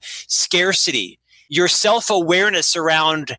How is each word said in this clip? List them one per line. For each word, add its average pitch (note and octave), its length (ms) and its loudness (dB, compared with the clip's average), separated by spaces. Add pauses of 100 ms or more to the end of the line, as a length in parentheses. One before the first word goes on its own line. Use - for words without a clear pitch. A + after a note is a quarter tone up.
(260)
scarcity. F3 920 -2 (320)
Your F3 180 2
self-awareness F#3+ 1080 0
around D#3 640 0